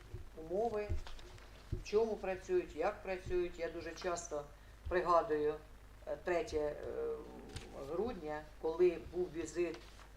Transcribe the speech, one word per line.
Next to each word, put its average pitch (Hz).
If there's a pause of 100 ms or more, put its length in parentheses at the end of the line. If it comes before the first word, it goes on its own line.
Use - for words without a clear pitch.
(380)
умови, 208 (880)
в -
чому 220
працюють, 185
як 185
працюють. 180
Я 165
дуже 165
часто 165 (460)
пригадую, 156 (520)
е, 147
третє, 160
е, 147 (1160)
грудня, 170 (200)
коли 165 (160)
був 175
візит 165 (400)